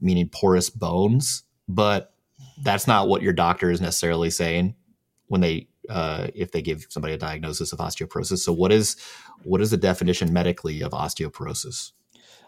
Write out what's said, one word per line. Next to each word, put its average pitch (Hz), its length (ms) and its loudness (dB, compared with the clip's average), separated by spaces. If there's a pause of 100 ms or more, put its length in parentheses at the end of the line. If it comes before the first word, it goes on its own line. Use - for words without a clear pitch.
meaning 90 280 2
porous 92 420 2
bones, 101 720 0 (240)
but 101 480 0 (480)
that's 101 240 0
not 101 200 6
what 95 140 2
your 95 120 2
doctor 87 360 2
is 87 100 2
necessarily 85 520 0
saying 87 440 0 (520)
when 95 140 2
they, 82 260 0 (200)
uh, 78 460 -4
if - 180 -6
they 80 120 -2
give 78 260 -6
somebody 78 240 -6
a 78 40 -6
diagnosis 78 540 -6
of 78 60 -10
osteoporosis. 85 600 -6
So - 120 -2
what 90 200 4
is, 107 240 4 (480)
what 92 180 2
is 110 80 2
the 110 80 2
definition 90 560 2
medically 87 480 -2
of 76 120 -6
osteoporosis? - 1000 -8 (560)